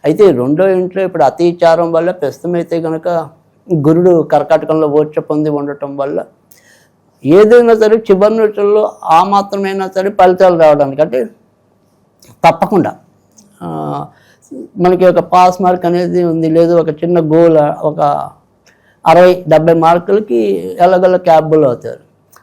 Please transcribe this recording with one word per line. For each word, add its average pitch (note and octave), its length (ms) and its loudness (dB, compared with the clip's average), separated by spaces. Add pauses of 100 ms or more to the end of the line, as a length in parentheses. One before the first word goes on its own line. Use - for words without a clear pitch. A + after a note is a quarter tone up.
అయితే F3 260 4
రెండో D3 380 0
ఇంట్లో F#3 340 -4
ఇప్పుడు E3+ 220 -2
అతిచారం E3+ 680 0
వల్ల E3+ 180 -2
ప్రస్తుతం F3 440 -8
అయితే E3+ 260 -6
కనుక D#3+ 280 -6 (640)
గురుడు D#3+ 480 2
కర్కాటకంలో D#3 640 -2
ఓర్చ D3+ 320 -2
పొంది D3+ 300 -4
ఉండటం C#3+ 460 -8
వల్ల C#3+ 280 -8 (1000)
ఏదైనా A3 500 4
సరే A3 220 2
చివరి G#3+ 380 0
నిమిషంలో G#3+ 580 -2 (120)
ఆ E3 200 2
మాత్రమైనా G3 680 -4
సరే G3 160 -2
ఫలితాలు F#3 480 2
రావడానికి, D3 440 2
అంటే B2+ 220 -2 (1200)
తప్పకుండా, F3 480 -2 (640)
ఆ, D2+ 440 -10 (720)
మనకి F3+ 280 0
ఒక F3 120 4
పాస్ F3+ 440 0
మార్క్ F3+ 240 -2
అనేది F3 380 -2
ఉంది, D#3+ 260 -2
లేదు E3 240 2
ఒక E3 140 0
చిన్న E3+ 320 -2
గోల్ E3 380 2 (240)
ఒక D3+ 180 -4 (1080)
అరవై F3+ 420 4
డెబ్బై D#3 260 2
మార్కులకి F3 640 0 (400)
ఎలాగోలా F#3 360 2
క్యాపబుల్ D#3+ 480 2
అవుతారు. A#2+ 340 -6 (440)